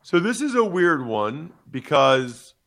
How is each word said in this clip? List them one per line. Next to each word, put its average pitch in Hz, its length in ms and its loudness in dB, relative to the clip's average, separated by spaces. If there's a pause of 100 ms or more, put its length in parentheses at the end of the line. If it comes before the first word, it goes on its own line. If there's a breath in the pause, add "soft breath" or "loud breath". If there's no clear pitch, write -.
So - 180 0
this 214 220 -2
is 277 140 -4
a 240 80 4
weird 175 420 0
one 113 480 -4 (160)
because 131 840 0 (120)